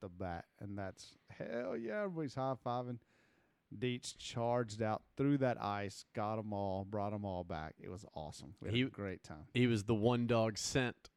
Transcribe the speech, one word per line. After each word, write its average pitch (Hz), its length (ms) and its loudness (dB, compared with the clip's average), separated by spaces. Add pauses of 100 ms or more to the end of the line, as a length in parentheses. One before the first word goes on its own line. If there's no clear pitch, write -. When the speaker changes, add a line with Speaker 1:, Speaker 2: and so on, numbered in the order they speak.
Speaker 1:
the 98 80 -8
bat. 90 340 -4 (160)
And 101 180 -6
that's, - 400 -8 (120)
hell 233 480 -4
yeah, 220 260 -4
everybody's 160 320 -4
high-fiving. 123 640 -2 (800)
Dietz 123 340 -2
charged 117 680 0
out 107 220 2 (120)
through 143 220 6
that 127 260 2
ice, 101 400 -2 (100)
got 110 240 0
'em 107 140 -4
all, 98 320 0
brought 101 300 0
'em 104 100 -2
all 90 220 -2
back. 78 340 -6
It - 100 -10
was 95 240 -8
awesome. 76 460 -8
We - 80 -6
had 101 80 0
Speaker 2:
He 123 60 6
Speaker 1:
a 131 80 2
great 95 340 -6
time. - 300 -12
Speaker 2:
he 123 120 6
was 110 200 4
the 113 100 4
one 120 320 4
dog 113 300 4
sent - 600 0